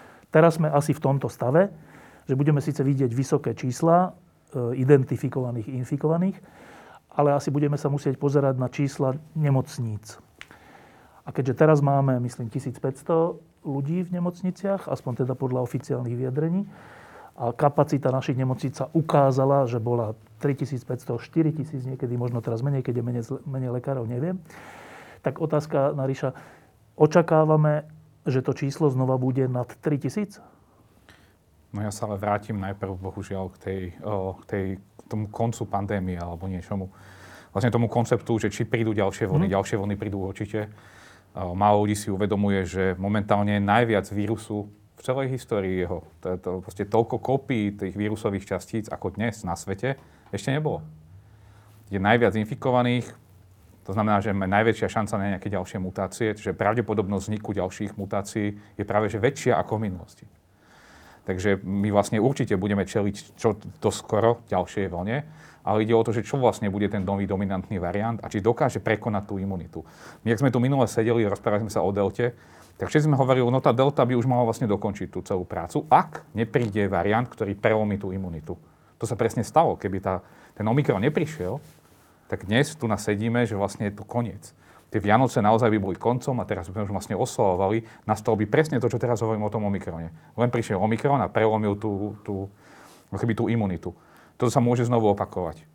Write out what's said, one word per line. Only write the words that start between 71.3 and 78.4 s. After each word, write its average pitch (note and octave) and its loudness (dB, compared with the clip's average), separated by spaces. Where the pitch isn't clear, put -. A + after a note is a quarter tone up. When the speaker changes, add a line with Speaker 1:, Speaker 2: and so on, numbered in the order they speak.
Speaker 2:
sme G2 -8
sa G2 2
o F#2 2
delte, G2+ 0
tak - -8
všetci D3+ 4
sme C#3+ 4
hovorili, B2+ 4
no B2+ 2
tá D3 6
delta C3+ 4
by B2 2
už A#2 2
mala B2 4
vlastne A#2 0
dokončiť G2+ -2
tú - -8
celú F#2 -2
prácu, F2+ -4
ak - 4
nepríde A2 0
variant, G2+ 2
ktorý G2+ -4
prelomí G#2+ 2
tú G2+ -6
imunitu. F2+ -8